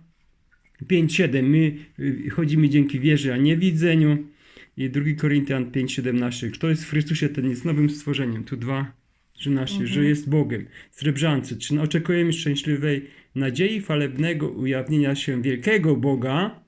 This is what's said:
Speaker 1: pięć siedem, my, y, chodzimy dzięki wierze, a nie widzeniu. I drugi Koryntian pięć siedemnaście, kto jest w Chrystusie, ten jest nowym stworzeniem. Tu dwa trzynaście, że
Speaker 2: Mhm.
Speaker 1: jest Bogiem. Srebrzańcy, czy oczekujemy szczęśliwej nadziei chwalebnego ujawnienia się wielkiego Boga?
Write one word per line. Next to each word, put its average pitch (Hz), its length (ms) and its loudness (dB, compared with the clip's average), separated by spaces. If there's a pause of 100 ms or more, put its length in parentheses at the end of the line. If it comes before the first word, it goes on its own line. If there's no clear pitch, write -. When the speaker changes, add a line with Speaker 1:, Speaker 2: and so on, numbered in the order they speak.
(880)
Speaker 1:
pięć 165 260 2
siedem, 135 360 2
my, 156 240 4 (240)
y, 139 320 -4
chodzimy 156 380 2
dzięki 139 320 2
wierze, 139 340 2
a - 20 -2
nie 147 200 4
widzeniu. 160 600 4 (580)
I 131 140 -4
drugi 147 260 0
Koryntian 139 540 0
pięć 127 220 -2
siedemnaście, 123 580 -2
kto 165 180 -4
jest 160 160 0
w - 60 -14
Chrystusie, 147 380 0
ten 131 220 -2
jest 120 140 -6
nowym 147 260 2
stworzeniem. 131 540 -4
Tu 131 120 -8
dwa 135 360 -4 (400)
trzynaście, 131 460 -2
że 127 60 -2 (100)
Speaker 2:
Mhm. 147 120 4
Speaker 1:
jest 147 220 0
Bogiem. 120 380 0 (240)
Srebrzańcy, 139 680 -2
czy 147 220 -2
oczekujemy 170 520 0
szczęśliwej 143 760 -2 (280)
nadziei 139 460 -2
chwalebnego 147 680 -2
ujawnienia 135 680 0
się 135 280 -2
wielkiego 147 540 2
Boga? 135 720 0